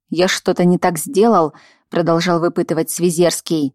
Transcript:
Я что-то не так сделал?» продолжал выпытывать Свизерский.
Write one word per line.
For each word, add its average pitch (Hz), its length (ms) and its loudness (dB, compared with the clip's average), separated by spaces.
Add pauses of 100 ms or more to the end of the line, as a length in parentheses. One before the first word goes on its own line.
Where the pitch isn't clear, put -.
Я 165 180 0
что-то - 380 -2
не 180 140 4
так 180 200 -2
сделал?» 190 560 2 (360)
продолжал 170 500 0
выпытывать 165 500 -2
Свизерский. 165 840 -2